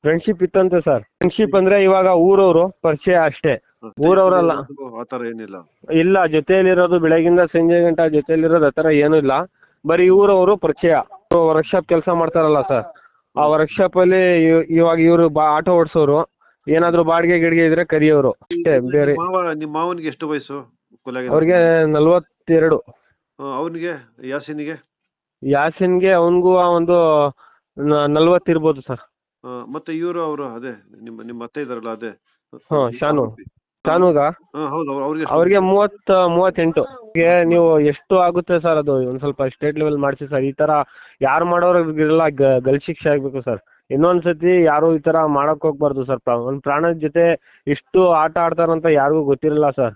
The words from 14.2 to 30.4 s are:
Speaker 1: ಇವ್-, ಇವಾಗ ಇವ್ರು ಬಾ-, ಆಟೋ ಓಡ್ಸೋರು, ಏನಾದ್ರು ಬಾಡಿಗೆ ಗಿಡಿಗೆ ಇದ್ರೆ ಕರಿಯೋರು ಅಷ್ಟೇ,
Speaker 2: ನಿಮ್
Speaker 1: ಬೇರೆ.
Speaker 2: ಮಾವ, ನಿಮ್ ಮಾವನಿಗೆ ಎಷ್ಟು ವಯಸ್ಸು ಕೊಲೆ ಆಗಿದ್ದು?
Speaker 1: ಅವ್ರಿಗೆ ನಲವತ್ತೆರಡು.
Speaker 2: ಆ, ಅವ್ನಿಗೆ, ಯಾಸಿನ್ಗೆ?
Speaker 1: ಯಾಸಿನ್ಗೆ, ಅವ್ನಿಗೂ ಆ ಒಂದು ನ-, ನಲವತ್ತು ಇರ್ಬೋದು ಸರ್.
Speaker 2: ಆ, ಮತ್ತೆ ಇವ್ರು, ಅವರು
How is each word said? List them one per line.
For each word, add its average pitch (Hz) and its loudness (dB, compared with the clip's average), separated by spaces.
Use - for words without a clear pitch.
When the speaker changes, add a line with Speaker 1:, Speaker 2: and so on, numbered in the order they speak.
Speaker 1:
ಇವ್-, 165 2
ಇವಾಗ 165 0
ಇವ್ರು 165 4
ಬಾ-, 151 0
ಆಟೋ 156 -2
ಓಡ್ಸೋರು, 156 0
ಏನಾದ್ರು 170 0
ಬಾಡಿಗೆ 170 0
ಗಿಡಿಗೆ 165 2
ಇದ್ರೆ 165 0
ಕರಿಯೋರು 151 2
ಅಷ್ಟೇ, 165 -2
Speaker 2:
ನಿಮ್ 123 -8
Speaker 1:
ಬೇರೆ. 147 0
Speaker 2:
ಮಾವ, 175 -4
ನಿಮ್ 151 -10
ಮಾವನಿಗೆ 165 -6
ಎಷ್ಟು 151 -12
ವಯಸ್ಸು 139 -12
ಕೊಲೆ 127 -12
ಆಗಿದ್ದು? 127 -6
Speaker 1:
ಅವ್ರಿಗೆ 165 2
ನಲವತ್ತೆರಡು. 160 0
Speaker 2:
ಆ, 139 -10
ಅವ್ನಿಗೆ, 165 -10
ಯಾಸಿನ್ಗೆ? 147 -12
Speaker 1:
ಯಾಸಿನ್ಗೆ, 180 0
ಅವ್ನಿಗೂ 180 2
ಆ 180 2
ಒಂದು 165 2
ನ-, 147 0
ನಲವತ್ತು 170 2
ಇರ್ಬೋದು 156 0
ಸರ್. 127 -12
Speaker 2:
ಆ, 123 -14
ಮತ್ತೆ 160 -12
ಇವ್ರು, 170 -6
ಅವರು 147 -8